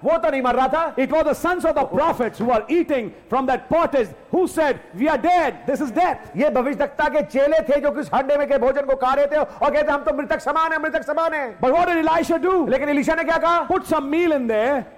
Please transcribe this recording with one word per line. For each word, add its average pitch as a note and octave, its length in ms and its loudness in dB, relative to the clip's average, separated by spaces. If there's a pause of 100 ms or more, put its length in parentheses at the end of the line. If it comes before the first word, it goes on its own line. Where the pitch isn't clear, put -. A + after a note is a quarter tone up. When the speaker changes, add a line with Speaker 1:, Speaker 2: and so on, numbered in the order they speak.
Speaker 1:
वो D4+ 140 2
तो E4 120 0
नहीं C4+ 120 -2
मर B3 140 2
रहा B3+ 120 2
था। A#3+ 280 -2
Speaker 2:
It C4 140 0
was D#4 140 2
the D4 120 2
sons F4 300 -2
of D#4+ 80 2
the C#4 120 0 (120)
prophets B3+ 440 -2
who A#3 80 -2
are A3 120 2 (100)
eating C#4+ 380 0 (240)
from C4 140 0
that B3 120 0 (160)
pottage C#4+ 320 2 (280)
who F4+ 120 2
said, D4 260 0 (240)
"We C4 120 0
are C#4 160 0
dead. E4+ 260 2 (180)
This C4+ 120 0
is A#3+ 140 -4
death." E4 220 2 (200)
Speaker 1:
ये C#4+ 120 2
भविष्यद्वक्ता C#4 600 -2
के C#4+ 120 0
चेले D4 380 2
थे, C#4+ 200 2
जो C#4+ 120 0
कि - 80 -6
उस G#3 140 -6
हंडे C4+ 240 0
में C#4+ 100 0
के C#4 100 2
भोजन C4 240 0
को C4+ 140 0
खा C4 180 0
रहे C#4+ 140 2
थे D4 80 -2
और C#4+ 360 0
कहते, D4+ 200 2
"हम C#4+ 100 0
तो C#4+ 160 -2
मृतक D4 220 -4
समान D#4+ 320 0
हैं, D#4 80 -2
मृतक D#4 240 -4
समान D#4+ 300 -2
हैं।" B3 260 -6
Speaker 2:
But B3+ 140 0
what F4 140 4
did E4 180 0
Elisha E4 440 0
do? E4+ 200 2
Speaker 1:
लेकिन C4+ 200 0
एलीशा D4 260 2
ने E4 80 -2
क्या D#4+ 140 0
कहा? E4 300 2
Speaker 2:
Put F#4 140 0
some D#4 200 -2
meal D#4+ 280 0
in C#4+ 120 0
there. A#3 420 0 (140)